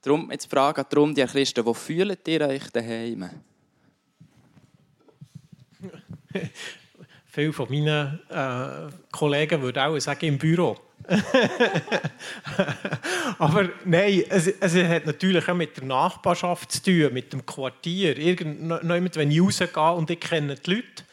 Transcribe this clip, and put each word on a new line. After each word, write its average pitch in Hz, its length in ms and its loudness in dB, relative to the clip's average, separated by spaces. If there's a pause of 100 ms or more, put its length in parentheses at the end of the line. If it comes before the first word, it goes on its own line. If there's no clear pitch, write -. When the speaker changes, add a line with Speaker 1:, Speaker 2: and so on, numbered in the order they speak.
Speaker 1:
Darum 151 280 0
jetzt 143 140 -8
die - 60 -16
Frage 139 320 2
an - 80 -6
die 147 60 2
Runde, 147 260 4
Herr 123 60 2
Christen, 131 380 0
wo 117 80 2
fühlt 180 540 -4
ihr 156 180 2
euch 135 240 -4
daheim? 117 580 -6 (3000)
Speaker 2:
<laughs> 185 180 -6 (760)
Viele 151 280 -2
von 175 160 -6
meinen, 147 520 0 (100)
äh, 135 600 -6 (200)
Kollegen 151 520 0
würden 127 200 -2
auch 151 160 0
sagen, 143 260 -4
im 147 140 2
Büro. 160 380 2 (300)
<laughs> 208 2250 0
Aber 180 300 4 (160)
nein, 185 440 4
es, 180 200 2
es 180 260 0
hat 170 320 2
natürlich 175 420 2
auch 180 60 0
mit 165 220 -4
der 131 80 -12
Nachbarschaft 175 880 0
zu - 100 -6
tun, 156 320 4
mit 127 180 -8
dem 131 140 -8
Quartier. 165 680 -2
Irgend-, 160 500 -2
no-, 170 480 0
wenn 147 160 2
ich 156 100 4
rausgehe 175 520 2
und 170 180 -2
ich 170 100 -4
kenne 147 360 -2
die 170 180 -2
Leute - 380 -8